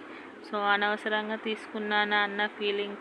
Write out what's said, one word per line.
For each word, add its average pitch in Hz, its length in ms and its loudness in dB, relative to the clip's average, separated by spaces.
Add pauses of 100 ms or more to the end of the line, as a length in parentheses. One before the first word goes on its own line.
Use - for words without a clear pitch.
(480)
So, - 80 -4
అనవసరంగా 208 800 2
తీసుకున్నానా 214 840 0
అన్న 208 300 2
ఫీలింగ్ 202 540 -2